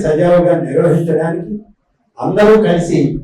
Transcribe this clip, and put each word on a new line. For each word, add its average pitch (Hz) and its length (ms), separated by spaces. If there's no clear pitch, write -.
సజావుగా 170 500
నిర్వహించడానికి 165 840
అందరూ 208 360
కలిసి 170 340